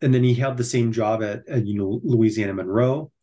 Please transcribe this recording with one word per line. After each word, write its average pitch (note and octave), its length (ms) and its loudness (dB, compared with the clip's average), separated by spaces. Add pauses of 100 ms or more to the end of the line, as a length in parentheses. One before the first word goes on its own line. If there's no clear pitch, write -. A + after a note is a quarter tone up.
and C3 120 4
then B2+ 100 4
he B2 100 4
held B2+ 240 -2
the B2 60 -2
same A#2 280 0
job A2 320 0
at, G#2 240 -6
at, A2+ 180 -2
you G#2 100 -4
know, G2+ 280 -2
Louisiana A2 500 2
Monroe, B2 580 -2 (120)